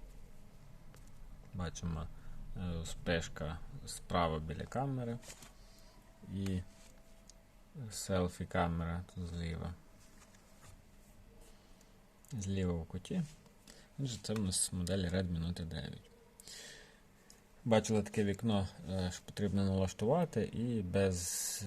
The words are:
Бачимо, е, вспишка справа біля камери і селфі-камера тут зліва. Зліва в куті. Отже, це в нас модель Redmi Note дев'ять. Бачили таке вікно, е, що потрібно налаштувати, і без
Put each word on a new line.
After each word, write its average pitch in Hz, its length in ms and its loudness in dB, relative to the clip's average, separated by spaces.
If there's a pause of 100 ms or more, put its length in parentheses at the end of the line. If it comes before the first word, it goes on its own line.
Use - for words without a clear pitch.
(1500)
Бачимо, 82 520 0 (500)
е, 87 260 0
вспишка 82 760 0 (280)
справа 82 520 2
біля 78 260 -4
камери 123 540 -2 (1160)
і 95 260 0 (1300)
селфі-камера 90 1120 0 (120)
тут 90 120 -4
зліва. 85 480 -4 (2500)
Зліва 95 400 2
в 82 120 0
куті. 165 380 -2 (760)
Отже, 123 240 -2
це 107 120 -2
в 110 40 2
нас 92 340 2
модель 90 380 2
Redmi 90 300 2
Note 85 240 0
дев'ять. - 460 -6 (1500)
Бачили 107 380 6
таке 104 220 2
вікно, 101 440 4 (220)
е, 92 220 2
що - 120 -10
потрібно 98 400 2
налаштувати, 104 800 4
і 113 380 0
без 90 680 2 (140)